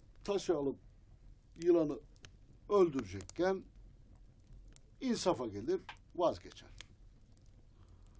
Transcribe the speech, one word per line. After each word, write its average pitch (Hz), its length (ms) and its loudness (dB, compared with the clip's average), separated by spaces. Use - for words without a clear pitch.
Taşı 190 340 0
alıp 139 180 -2
yılanı 160 360 4
öldürecekken 165 920 0
insafa 185 460 0
gelir, 127 340 -2
vazgeçer. - 540 -2